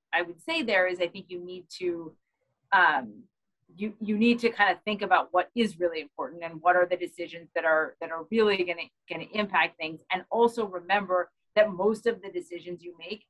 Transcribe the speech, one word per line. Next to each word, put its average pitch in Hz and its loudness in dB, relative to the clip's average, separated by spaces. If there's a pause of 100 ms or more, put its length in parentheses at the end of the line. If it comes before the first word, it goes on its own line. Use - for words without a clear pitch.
(140)
I 170 2
would 170 -8
say 330 -4
there 196 2
is 180 -2
I 175 0
think 185 -10
you 175 -10
need 180 -14 (140)
to, 170 -6 (580)
um, 180 2 (520)
you, 208 -8
you 208 -2
need 233 6
to 233 2
kind 202 2
of 175 0
think 208 -4
about 180 4
what 180 2
is 202 0
really 165 0
important 151 -10
and 165 -10
what 180 6
are 180 6
the 180 -2
decisions 170 -8
that 165 0
are, 160 2
that 165 -8
are 165 -8
really 214 4
gonna, 175 -4 (220)
gonna 165 -8
impact 185 0
things. 160 -10 (100)
And 185 -4
also 233 2
remember 185 -2 (240)
that 214 4
most 208 0
of 202 -2
the 196 -16
decisions 175 -10
you 175 -16
make 185 -12